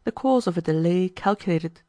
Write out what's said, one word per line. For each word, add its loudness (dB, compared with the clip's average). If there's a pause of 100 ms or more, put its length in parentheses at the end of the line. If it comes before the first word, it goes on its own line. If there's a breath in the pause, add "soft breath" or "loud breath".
The -2
cause 0
of -2
a -2
delay 0
calculated -2